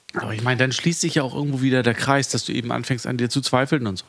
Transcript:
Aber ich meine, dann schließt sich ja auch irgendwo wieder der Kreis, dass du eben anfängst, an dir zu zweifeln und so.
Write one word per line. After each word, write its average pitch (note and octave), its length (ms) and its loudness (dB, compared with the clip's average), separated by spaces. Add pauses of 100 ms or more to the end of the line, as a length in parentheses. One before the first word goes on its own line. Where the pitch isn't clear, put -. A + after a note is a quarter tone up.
(140)
Aber A2 200 -4
ich G#2+ 80 -4
meine, B2 160 2
dann B2+ 140 4
schließt E3+ 280 0
sich E3 140 0
ja D#3 80 2
auch C3 120 -4
irgendwo C#3+ 280 -2
wieder B2+ 200 4
der A#2 120 4
Kreis, C#3 340 0
dass - 160 -2
du - 80 -6
eben A#2+ 180 -2
anfängst, A#2+ 360 -4
an B2+ 100 -2
dir A#2+ 140 0
zu C#3 100 0
zweifeln C3 460 2
und F#2+ 120 -4
so. - 100 -12